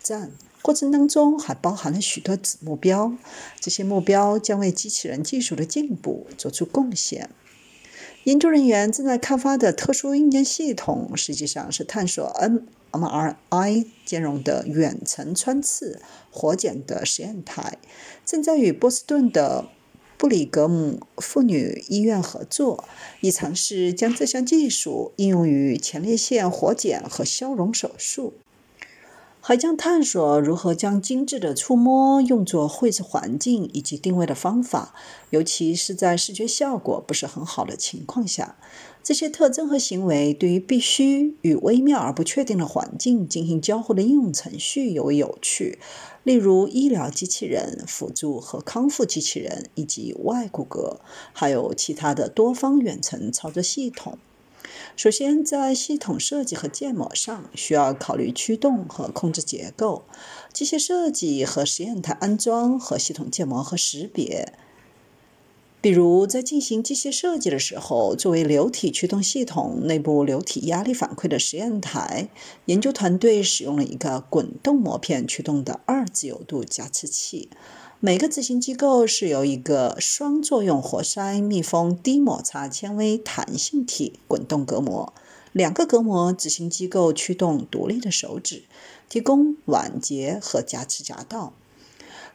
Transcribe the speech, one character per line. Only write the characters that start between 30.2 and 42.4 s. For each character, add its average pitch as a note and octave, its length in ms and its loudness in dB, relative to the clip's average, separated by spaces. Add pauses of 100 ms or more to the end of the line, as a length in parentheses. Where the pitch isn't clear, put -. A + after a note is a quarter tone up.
如 D#3 160 2
何 E3+ 180 0
将 G3+ 260 0
精 C4 240 -2
致 C4 140 -4
的 D#3 160 -2
触 - 220 2
摸 C4+ 440 6
用 B3 240 4
作 D#3 220 2
绘 A3+ 240 0
制 G3+ 120 -4
环 A#2+ 360 -4
境 A3 340 0
以 D3 80 -4
及 C#3+ 160 -6
定 F3+ 200 0
位 F3 100 2
的 - 80 -2
方 A3+ 280 0
法， - 320 -4 (360)
尤 D#3 120 4
其 E3 320 0
是 F#3 200 -4
在 F3+ 220 2
视 F#3 160 -2
觉 A3 160 -4
效 C4+ 280 -2
果 - 300 -2
不 - 80 -4
是 - 120 -4
很 C#3+ 180 -8
好 - 200 -4
的 - 120 -8
情 - 280 -8
况 A3+ 220 -4
下。 - 300 -6 (440)
这 D4 140 -2
些 D4+ 160 -2
特 D4+ 180 4
征 D4+ 180 0
和 C#4+ 120 2
行 F#3+ 260 -2
为 D3 300 4
对 F3 160 2
于 F#3 100 2
必 B3 180 2
须 C#4 600 2
与 - 140 4
微 A#3+ 260 4
妙 C#4 180 4
而 C3+ 140 0
不 - 100 -2
确 - 220 0